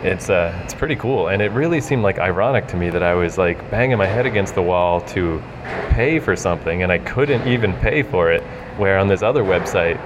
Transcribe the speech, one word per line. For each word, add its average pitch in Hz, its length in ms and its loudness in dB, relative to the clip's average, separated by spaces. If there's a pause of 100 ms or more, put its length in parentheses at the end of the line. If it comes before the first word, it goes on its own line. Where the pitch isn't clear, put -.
It's, 92 260 -4
uh, 87 240 2 (100)
it's - 120 -10
pretty 147 200 -2
cool, 107 340 -2
and 98 120 0
it 104 120 0
really 160 280 0
seemed, 123 220 0
like, 98 160 2
ironic 95 480 0
to 90 100 -6
me 87 140 0
that 87 100 0
I 87 140 2
was, 87 220 0
like, 87 340 0
banging 120 260 2
my 98 80 4
head 110 220 0
against 104 280 -2
the 101 60 0
wall 87 380 2 (160)
to 85 260 0 (480)
pay 143 300 2
for 120 160 0
something, 87 480 -2
and 90 80 2
I 87 80 4
couldn't 131 480 0
even 117 260 2
pay 139 300 0
for 87 280 2
it, 82 120 2 (340)
where 98 220 2
on 98 80 2
this 98 160 2
other 123 200 2
website 87 600 0